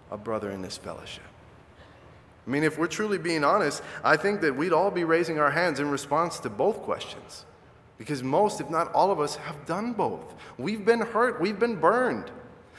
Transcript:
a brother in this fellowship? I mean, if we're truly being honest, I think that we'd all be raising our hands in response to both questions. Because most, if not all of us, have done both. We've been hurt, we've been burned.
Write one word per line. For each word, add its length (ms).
a 80
brother 320
in 100
this 160
fellowship? 480
I 40
mean, 140
if 120
we're 100
truly 300
being 280
honest, 380
I 140
think 240
that 120
we'd 200
all 160
be 140
raising 340
our 120
hands 300
in 80
response 520
to 100
both 320
questions. 640
Because 240
most, 380
if 100
not 220
all 180
of 80
us, 160
have 320
done 260
both. 440
We've 280
been 160
hurt, 400
we've 180
been 160
burned. 560